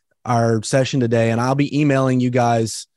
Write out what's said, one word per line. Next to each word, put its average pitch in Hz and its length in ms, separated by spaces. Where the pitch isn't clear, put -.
our 117 380
session 131 380
today, 117 300
and 113 100
I'll 127 140
be 143 260
emailing 135 400
you 127 100
guys 117 560